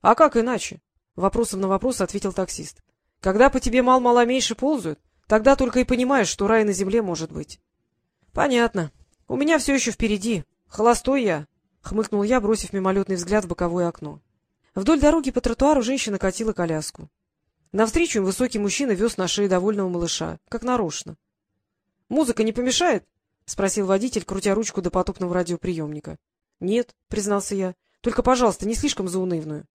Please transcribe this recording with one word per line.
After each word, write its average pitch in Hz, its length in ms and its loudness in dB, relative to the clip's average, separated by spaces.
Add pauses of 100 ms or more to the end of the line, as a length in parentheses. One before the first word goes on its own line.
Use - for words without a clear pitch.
"А 226 140 6
как 294 220 4
иначе?" — 233 440 -2 (360)
вопросом 196 440 -2
на 196 80 -2
вопрос 196 320 -2
ответил 196 320 -4
таксист. - 500 -8 (380)
"Когда 214 300 4
по 262 80 0
тебе 247 240 2
мал-мало 247 420 6
меньше 247 300 0
ползают, 226 460 -2 (260)
тогда 214 300 6
только 254 240 0
и 247 40 4
понимаешь, 247 440 2
что - 180 -2
рай 220 160 4
на 208 100 0
земле 196 300 0
может 165 300 -6
быть". 156 280 -14 (720)
"Понятно. 233 600 0 (340)
У 247 100 -6
меня 302 220 2
всё 277 160 0
ещё 247 160 0
впереди. 208 540 -2 (240)
Холостой 240 560 2
я", — 160 240 -2 (320)
хмыкнул 208 420 -2
я, 240 180 2
бросив 208 320 -2
мимолётный 190 440 0
взгляд 185 280 0
в 180 40 -12
боковое 170 400 -2
окно. 151 320 -12 (540)
Вдоль 262 260 2
дороги 294 320 4
по 247 80 -2
тротуару 269 420 2
женщина 220 360 -4
катила 208 340 -2
коляску. 160 580 -6 (600)
Навстречу 220 460 0
им 196 60 0
высокий 220 360 -2
мужчина 214 320 -2
вёз 208 240 0
на 185 100 -2
шее 202 220 0
довольного 190 400 0
малыша, 165 500 -4 (100)
как 226 140 -8
нарочно. 226 540 -4 (920)
"Музыка 240 340 0
не 220 100 0
помешает?" — 247 540 0 (400)
спросил 196 400 -2
водитель, 196 380 0
крутя 196 300 -2
ручку 208 280 -4
допотопного 180 520 -2
радиоприёмника. 165 840 -4 (420)
"Нет", — 220 340 -2 (140)
признался 202 460 -2
я, — 185 200 -4 (280)
"только, 240 200 0
пожалуйста, 240 460 2
не 233 60 -2
слишком 202 340 -2
заунывную". 165 680 -4